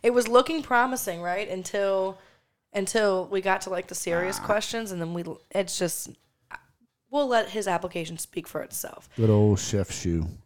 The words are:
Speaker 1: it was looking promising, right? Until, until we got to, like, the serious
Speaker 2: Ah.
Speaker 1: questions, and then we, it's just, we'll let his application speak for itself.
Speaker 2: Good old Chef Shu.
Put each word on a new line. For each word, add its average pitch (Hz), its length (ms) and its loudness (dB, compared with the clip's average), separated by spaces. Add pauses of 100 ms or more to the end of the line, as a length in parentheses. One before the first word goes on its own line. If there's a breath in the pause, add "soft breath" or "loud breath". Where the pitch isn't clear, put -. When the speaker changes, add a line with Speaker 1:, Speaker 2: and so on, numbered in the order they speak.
Speaker 1:
it 233 80 6
was 240 160 4
looking 262 360 4
promising, 240 580 0
right? 180 260 -4
Until, 190 680 -2 (560 soft breath)
until 196 540 0
we 196 140 -2
got 190 200 0
to, - 80 -10
like, 180 180 -4
the - 80 -14
serious 175 460 -2
Speaker 2:
Ah. - 40 -10
Speaker 1:
questions, 214 460 -2
and 180 80 -6
then 165 140 -4
we, 170 100 -4 (280)
it's 185 260 -2
just, - 320 -4 (1000)
we'll 285 160 2
let 233 220 2
his 208 180 -4
application 170 500 -4
speak - 300 -8
for - 160 -6
itself. - 520 -12
Speaker 2:
Good 113 140 4
old 104 300 6
Chef - 320 -2
Shu. 85 340 0 (200)